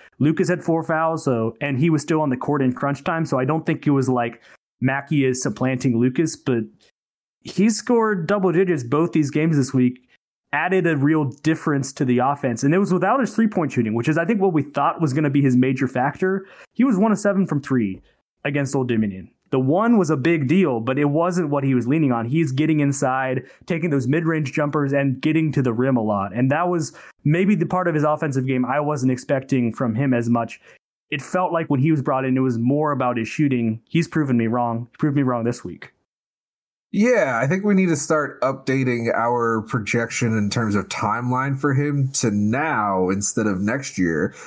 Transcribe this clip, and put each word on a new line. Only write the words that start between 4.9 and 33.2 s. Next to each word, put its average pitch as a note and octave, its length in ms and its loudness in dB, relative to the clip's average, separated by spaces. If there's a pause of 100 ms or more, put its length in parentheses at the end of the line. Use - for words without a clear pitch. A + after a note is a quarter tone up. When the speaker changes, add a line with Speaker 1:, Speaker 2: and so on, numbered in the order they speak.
Speaker 1:
is B2+ 160 0
supplanting B2+ 560 -2
Lucas, B2+ 380 0
but A#2+ 280 -2 (800)
he - 280 0
scored G#3+ 580 0
double G3 240 0
digits E3+ 320 2
both D3 280 0
these D3+ 200 0
games D#3 260 2
this C3+ 160 0
week, B2+ 340 0 (460)
added F3 340 0
a D#3+ 80 2
real D3 300 2
difference D3 680 -2
to C#3+ 120 -2
the B2 140 2
offense. C3 440 0
And C#3+ 100 4
it F#3 60 4
was F#3+ 140 2
without F#3+ 260 2
his A3 160 -2
three-point G3 380 0
shooting, A2 200 0
which A#2 140 -2
is, D#3 100 2
I E3 80 0
think, G#3+ 140 0
what F#3+ 140 2
we D3+ 100 2
thought D#3 380 -2
was D3+ 100 0
gonna D3 180 0
be C#3+ 120 2
his B2+ 160 4
major C3 300 2
factor. F#3 600 -2 (260)
He A3 120 2
was B3 120 2
one A3 140 4
of G3+ 80 0
seven G3+ 260 2
from D3 160 -2
three A2 400 -2 (440)
against C#3 300 -2
Old C3 120 0
Dominion. G#2+ 420 -2 (220)
The C3+ 80 2
one G3 400 2
was E3+ 100 2
a D#3 80 2
big D3 300 0
deal, D3 320 2
but B2+ 180 -2
it D3 80 2
wasn't E3+ 440 0
what C#3+ 140 0
he C3+ 120 2
was A#2 120 0
leaning D3 240 2
on. A#2 140 0
He's C#3+ 260 0
getting D3+ 280 0
inside, C3 640 0 (240)
taking E3 240 -2
those C3 160 0
mid-range D#3 440 0
jumpers, D3 400 -2
and C#3 300 0
getting D#3 300 0
to C#3+ 100 0
the B2+ 100 2
rim B2+ 260 2
a A2+ 60 0
lot. G2+ 300 -2
And B2+ 180 2
that E3 160 0
was E3+ 260 -2 (300)
maybe F#3 300 2
the E3+ 140 0
part F3+ 200 0
of E3 60 0
his D3+ 100 0
offensive D3 440 0
game B2+ 180 0
I C3 140 -2
wasn't D3 320 0
expecting B2+ 600 -2
from A#2 220 -4
him C3 220 0
as A#2 140 0
much. A#2 300 -2 (520)
It D3 100 -6
felt F3+ 320 -2
like E3 160 -2
when C#3+ 100 2
he D#3 120 4
was D3 100 2
brought C3 240 0
in, C3 100 0
it C3 60 2
was B2+ 160 0
more C#3+ 340 0
about B2+ 260 0
his A2+ 100 -4